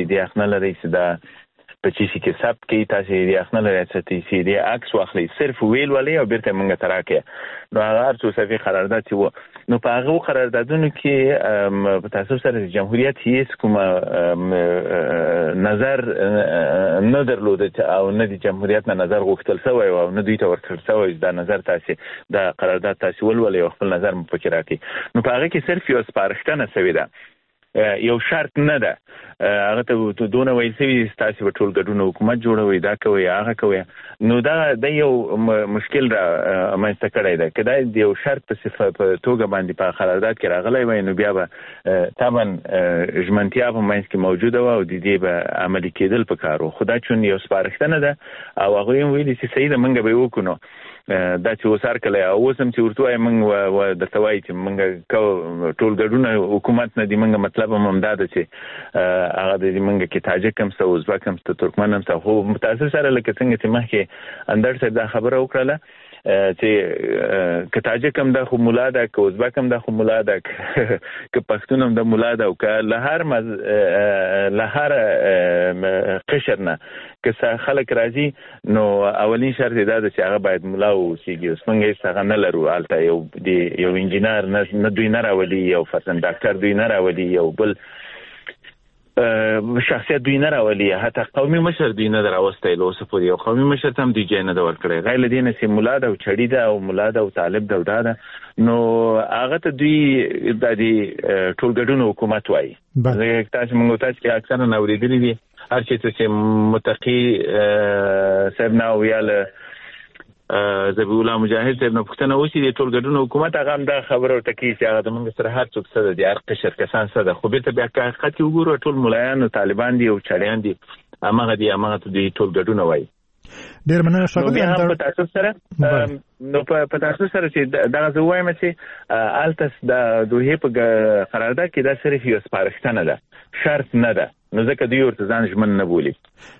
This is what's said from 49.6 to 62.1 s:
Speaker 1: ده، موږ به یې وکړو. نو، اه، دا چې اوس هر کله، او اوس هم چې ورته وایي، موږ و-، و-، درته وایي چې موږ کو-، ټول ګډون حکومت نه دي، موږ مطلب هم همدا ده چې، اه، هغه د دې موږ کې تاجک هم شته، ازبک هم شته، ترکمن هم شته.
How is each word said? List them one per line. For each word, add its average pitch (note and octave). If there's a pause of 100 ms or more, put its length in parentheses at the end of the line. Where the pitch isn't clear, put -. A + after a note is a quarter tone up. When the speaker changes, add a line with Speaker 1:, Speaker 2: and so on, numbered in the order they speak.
Speaker 1:
ده، C#3
موږ B2
به G#2+
یې A#2
وکړو. A#2+
نو، F#2 (540)
اه، F2+
دا A2+
چې -
اوس G#2+
هر A#2+
کله، G2+
او G2
اوس C3+
هم B2
چې A#2+
ورته A2+
وایي، B2
موږ A#2
و-، G2+
و-، G2
درته F#2
وایي G#2+
چې -
موږ F#2+ (320)
کو-، E2+
ټول G#2+
ګډون A2+
حکومت A2
نه A2
دي، G#2
موږ A2
مطلب G#2+
هم G#2
همدا G2
ده F#2+
چې، E2+ (500)
اه، F2+
هغه F#2+
د F2+
دې F#2+
موږ G2
کې F#2
تاجک F#2+
هم G2+
شته، F#2+
ازبک F#2
هم F#2
شته، -
ترکمن G#2
هم G2+
شته. F2